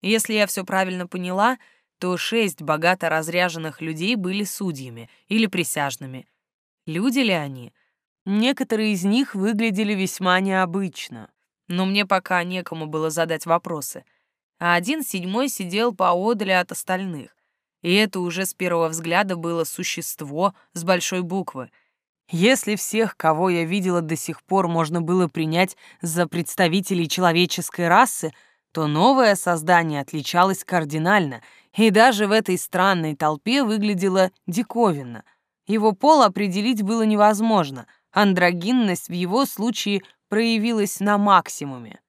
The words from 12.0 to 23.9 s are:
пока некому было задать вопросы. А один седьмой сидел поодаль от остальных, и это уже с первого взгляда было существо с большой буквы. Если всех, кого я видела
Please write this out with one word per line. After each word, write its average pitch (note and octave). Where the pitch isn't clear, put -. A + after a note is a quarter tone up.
пока F#3
некому F3
было D#3
задать E3
вопросы. E3+
А E3+
один A3+
седьмой G3+
сидел G3+
поодаль F#3+
от F3+
остальных, F#3
и F3
это G3+
уже F3+
с -
первого E3+
взгляда E3+
было E3+
существо E3
с E3+
большой F3+
буквы. E3
Если G#3
всех, A3
кого D#3+
я E3+
видела F3+